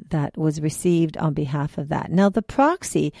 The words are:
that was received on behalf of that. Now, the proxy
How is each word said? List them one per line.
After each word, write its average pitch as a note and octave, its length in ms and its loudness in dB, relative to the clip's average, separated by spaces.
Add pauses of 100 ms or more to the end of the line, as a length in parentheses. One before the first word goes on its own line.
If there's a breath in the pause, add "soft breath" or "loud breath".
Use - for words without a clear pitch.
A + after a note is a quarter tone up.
that D3 280 -2
was D#3 220 0
received D#3+ 580 0
on D#3 160 0
behalf C#3+ 440 -4
of D3 100 -6
that. D3+ 240 -4
Now, F#3+ 160 6
the G3+ 140 2
proxy C4+ 800 0